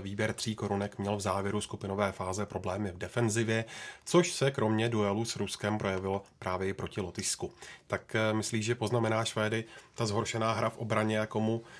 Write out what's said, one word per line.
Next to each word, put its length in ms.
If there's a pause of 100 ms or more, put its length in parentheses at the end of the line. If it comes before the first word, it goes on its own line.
výběr 320
tří 220
korunek 420
měl 200
v 40
závěru 400
skupinové 500
fáze 340
problémy 460
v 60
defenzivě, 680 (400)
což 280
se 180
kromě 380
duelu 360
s 100
Ruskem 420
projevilo 460 (160)
právě 300
i 40
proti 280
Lotyšsku. 500 (360)
Tak, 280
eh, 180
myslíš, 320
že 100
poznamená 500
Švédy 380 (300)
ta 120
zhoršená 480
hra 160
v 80
obraně, 420
a 60
komu 380 (160)